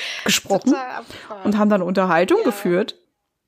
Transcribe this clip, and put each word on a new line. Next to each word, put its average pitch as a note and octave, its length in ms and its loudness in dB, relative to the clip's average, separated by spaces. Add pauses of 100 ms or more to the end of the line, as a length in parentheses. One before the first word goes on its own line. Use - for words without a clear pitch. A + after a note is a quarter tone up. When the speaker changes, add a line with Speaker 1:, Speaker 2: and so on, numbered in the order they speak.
Speaker 1:
<laughs> - 160 -8
Speaker 2:
gesprochen - 460 0
Speaker 1:
Total C#4+ 260 0
abgefahren. - 480 -14
Speaker 2:
und G#3 120 2
haben G#3 120 4
dann G3+ 140 2
Unterhaltung F#3 560 2
Speaker 1:
Ja. A4 60 0
Speaker 2:
geführt. F#3 520 -2 (500)